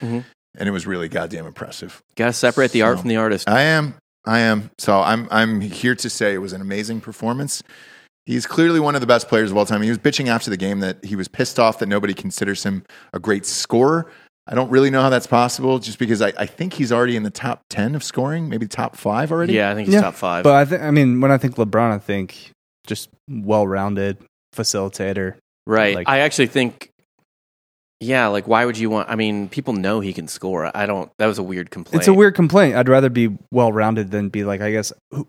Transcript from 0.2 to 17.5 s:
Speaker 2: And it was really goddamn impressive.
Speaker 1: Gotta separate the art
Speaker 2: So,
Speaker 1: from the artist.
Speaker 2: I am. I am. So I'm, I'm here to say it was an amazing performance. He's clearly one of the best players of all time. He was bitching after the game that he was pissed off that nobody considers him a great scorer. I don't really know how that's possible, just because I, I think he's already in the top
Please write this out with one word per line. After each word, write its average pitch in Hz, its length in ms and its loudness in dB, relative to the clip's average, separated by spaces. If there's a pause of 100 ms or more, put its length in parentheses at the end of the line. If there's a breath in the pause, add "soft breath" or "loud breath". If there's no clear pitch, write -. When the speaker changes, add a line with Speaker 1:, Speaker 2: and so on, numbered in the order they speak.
Speaker 2:
And 101 100 -4
it 101 40 -2
was 87 140 -6
really 87 220 -6
goddamn 82 380 -8
impressive. - 560 -16 (140)
Speaker 1:
Gotta 117 180 2
separate 127 380 0
the 113 100 2
art 117 160 2
Speaker 2:
So, - 20 -8
Speaker 1:
from - 80 -6
the 113 80 0
artist. 110 320 -2
Speaker 2:
I 117 140 4
am. 151 320 0 (320)
I 113 140 2
am. 110 380 0
So 101 220 2
I'm, 107 300 0
I'm 110 300 2
here 107 360 -2
to - 140 -8
say 104 240 -2
it 95 40 -4
was 95 140 -8
an 92 80 -10
amazing 104 400 -6
performance. 120 640 -6 (640 loud breath)
He's 120 200 -4
clearly 165 340 2
one 147 140 0
of 139 60 -2
the 123 60 -4
best 117 220 4
players 110 220 2
of 98 60 -2
all 104 100 4
time. 107 160 0
He 107 60 0
was 117 100 0
bitching 143 300 0
after 113 220 -2
the 98 60 -4
game 98 240 -4
that 95 240 -6
he 101 120 -8
was 92 120 -6
pissed - 320 -4
off 110 200 4
that 113 60 -4
nobody 101 280 -2
considers 98 500 -6
him 98 200 -4 (280 loud breath)
a 90 80 -6
great 101 260 -2
scorer. 147 640 0 (380 soft breath)
I 123 60 -8
don't 123 160 -2
really 135 200 6
know 131 120 2
how 135 80 6
that's 123 160 2
possible, 127 540 2
just 104 180 -10
because 113 240 0
I, 101 160 2
I 107 80 -4
think 180 280 -8
he's 131 180 -2
already 120 240 2
in 107 80 -4
the 107 60 -4
top - 380 -8